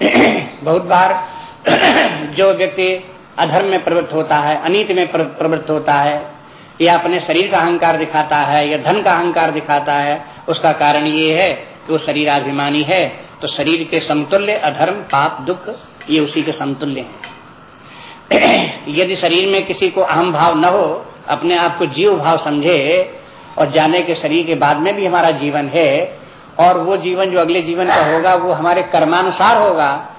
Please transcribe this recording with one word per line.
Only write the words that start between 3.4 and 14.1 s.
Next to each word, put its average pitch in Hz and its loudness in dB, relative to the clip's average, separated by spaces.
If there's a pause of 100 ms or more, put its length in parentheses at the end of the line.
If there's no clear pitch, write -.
में - 0
प्रवृत्त 170 0
होता 156 0
है, 147 0
अनीति 196 0
में 180 0
प्र-, 165 -2
प्रवृत्त 160 -4
होता 147 0
है, 147 0 (460)
या 170 6
अपने 175 0
शरीर 175 0
का 190 2
अहंकार 165 2
दिखाता 151 -2
है 147 0
या 151 -2
धन 185 0
का 190 2
अहंकार 170 0
दिखाता 147 -2
है, 147 -2 (240)
उसका 160 0
कारण 147 2
ये 156 2
है 175 2
कि - -8
वो 156 2
शरीराभिमानी 143 0
है। 165 0 (340)
तो 147 -6
शरीर 160 -2
के 160 -2
समतुल्य 160 0